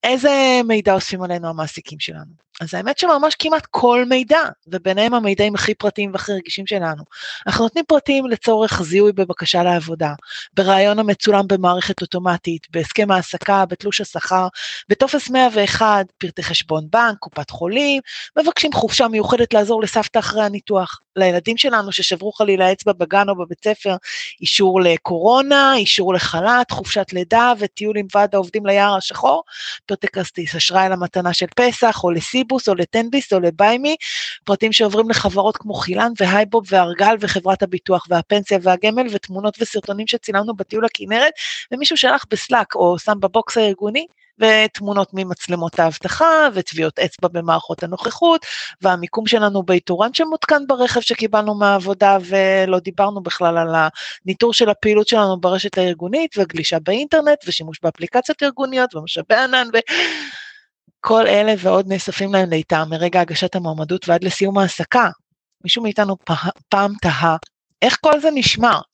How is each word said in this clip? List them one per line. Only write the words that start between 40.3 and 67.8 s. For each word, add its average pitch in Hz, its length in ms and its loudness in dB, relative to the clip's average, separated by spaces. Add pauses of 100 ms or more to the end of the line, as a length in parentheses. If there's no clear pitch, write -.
בטיול 208 300 -4
הכנרת, 226 480 0 (400)
ומישהו 277 240 -2
שלח 262 340 2
בסלאק 220 440 0
או 175 240 2
שם 202 220 -2
בבוקס 196 360 -2
הארגוני, 214 500 0 (320)
ותמונות 214 760 2
ממצלמות 180 640 -6
האבטחה, 302 760 2
וטביעות 160 440 -4
אצבע 180 300 -2
במערכות 170 540 -2
הנוכחות, 233 640 0 (340)
והמיקום 180 460 -2
שלנו 208 360 2
באיתורן 180 520 0
שמותקן 311 520 0
ברכב 247 340 0
שקיבלנו 214 540 -2
מהעבודה, 196 640 2
ולא 190 580 2
דיברנו 196 440 -2
בכלל 170 360 0
על 165 160 -2
הניטור 180 800 -2
של 220 180 2
הפעילות 214 380 2
שלנו 196 320 2
ברשת 190 380 -2
הארגונית, 185 600 -2
וגלישה 165 400 -2
באינטרנט, 294 680 2
ושימוש 160 360 -8
באפליקציות 240 600 -2
ארגוניות, 262 520 -2
ומשאבי 160 400 -2
ענן, 254 400 0
ו-, 233 40 4 (1200)
כל 226 260 2
אלה 208 320 2
ועוד 185 300 0
נאספים 196 440 -4
להם 190 180 2
לאיתם 160 400 0
מרגע 175 300 0
הגשת 175 360 -2
המועמדות 165 520 -4
ועד 175 160 2
לסיום 196 340 0
ההעסקה. 190 520 0 (540)
מישהו 233 180 -2
מאיתנו 202 420 -2
פה-, 165 100 -2 (340)
פעם 202 240 2 (100)
תהה, 160 340 2 (460)